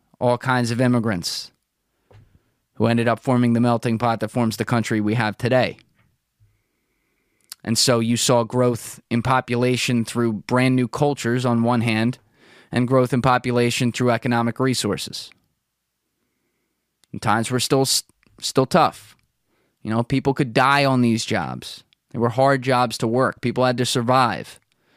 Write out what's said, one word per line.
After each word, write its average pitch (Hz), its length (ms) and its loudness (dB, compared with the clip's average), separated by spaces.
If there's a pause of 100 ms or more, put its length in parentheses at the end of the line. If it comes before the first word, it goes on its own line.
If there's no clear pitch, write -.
(200)
all 123 180 0
kinds 123 340 0
of 120 100 -2
immigrants 117 680 -2 (1200)
who 110 120 0
ended 117 200 2
up 117 120 0
forming 123 340 2
the 117 60 2
melting 120 380 0
pot 117 220 -2
that 107 120 -6
forms 113 260 -2
the 113 80 -2
country 113 360 0
we 104 140 0
have 110 220 -2
today. 120 400 0 (1900)
And 110 140 -2
so 120 220 2
you 117 180 0
saw 120 260 2
growth 123 680 -2
in 117 120 0
population 123 840 0
through 117 280 -2
brand 127 420 0
new 127 120 0
cultures 127 580 -2
on 117 180 0
one 117 180 2
hand, 113 360 0 (540)
and 123 160 0
growth 127 260 2
in 120 80 0
population 123 680 0
through 123 200 0
economic 117 480 -2
resources. 117 680 -4 (1800)
And 110 100 -12
times 110 300 0
were 123 80 0
still 135 220 2
s-, - 220 0 (360)
still - 260 0
tough. - 500 0 (680)
You - 80 -10
know, 117 140 0
people 135 300 0
could 127 200 -2
die 139 320 4
on 131 160 4
these 117 240 2
jobs. 67 580 -6 (280)
They 110 80 -8
were 117 100 0
hard 131 320 2
jobs 123 380 -2
to 120 80 -2
work. 120 340 0
People 123 240 0
had 123 120 0
to 127 80 0
survive. 117 760 0 (380)